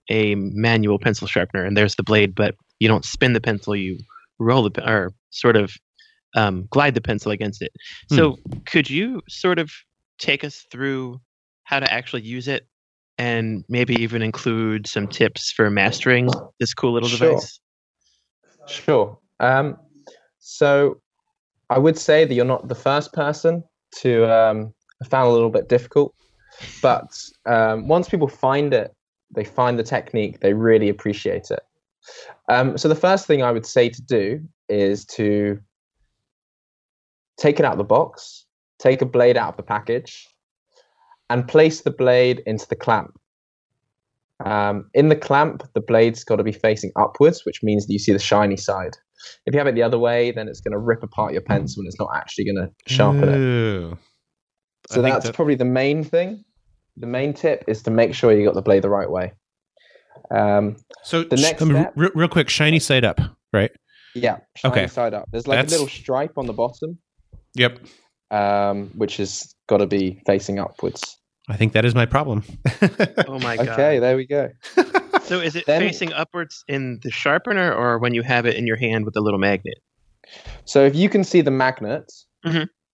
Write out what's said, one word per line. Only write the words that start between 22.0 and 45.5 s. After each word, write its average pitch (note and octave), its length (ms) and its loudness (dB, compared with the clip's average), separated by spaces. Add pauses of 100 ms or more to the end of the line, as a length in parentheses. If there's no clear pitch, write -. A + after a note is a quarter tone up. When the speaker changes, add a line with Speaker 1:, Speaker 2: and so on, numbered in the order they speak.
Speaker 3:
that C3+ 100 0
you're A#2+ 100 2
not B2+ 220 -2
the B2 80 -8
first C#3+ 380 -2
person E3 500 -2 (380)
to, A#2 300 4
um, A2 420 2 (280)
I B2+ 60 -12
found C3 220 2
a - 20 6
little A#2 180 4
bit G#2+ 200 -2
difficult, B2 440 2 (680)
but, - 300 0 (360)
um, A2 400 2
once F3 220 2
people D#3 180 0
find C#3 460 -2
it, A2 180 0 (420)
they G#2+ 120 -4
find A#2+ 340 0
the A2+ 40 -2
technique, A2+ 580 -4
they G2+ 120 2
really A2 360 4
appreciate G2+ 600 -4
it. - 120 -6 (880)
Um, B2+ 280 2
so - 100 0
the D#3 80 2
first F#3 300 2
thing C#3+ 160 2
I B2 100 2
would A#2 140 -4
say A#2+ 240 2
to - 140 -12
do A#2 380 -2 (280)
is G#2 360 0
to G#2 540 -2 (1800)
take D3 220 2
it D#3+ 60 4
out A#2 80 0
of - 40 -6
the G2+ 60 -2
box, - 640 -2 (340)
take C3 220 2
a C3+ 40 2
blade B2 320 4
out A2+ 120 -2
of - 80 -14
the G2+ 60 -12
package, - 640 -8 (1000)
and B2 180 -2
place D#3 340 4
the - 100 -4
blade B2+ 540 2
into G#2+ 220 -6
the A2+ 80 -8
clamp. - 360 -2 (1300)
Um, G#2 500 -2
in D3 160 6
the D3+ 60 4
clamp, D3 480 0 (100)